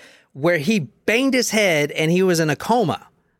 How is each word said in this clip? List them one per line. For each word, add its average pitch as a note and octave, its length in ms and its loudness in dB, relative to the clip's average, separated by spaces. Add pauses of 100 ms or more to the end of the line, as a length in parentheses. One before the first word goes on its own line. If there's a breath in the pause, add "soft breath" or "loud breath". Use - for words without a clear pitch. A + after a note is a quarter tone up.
(340 loud breath)
where D#3+ 240 0
he F#3+ 220 0 (260)
banged B3 260 0
his B3 200 0
head E3 400 0
and D#3 180 -2
he F3+ 120 2
was F3+ 160 2
in D#3+ 120 0
a C3+ 60 -2
coma. G#3+ 500 -2 (340)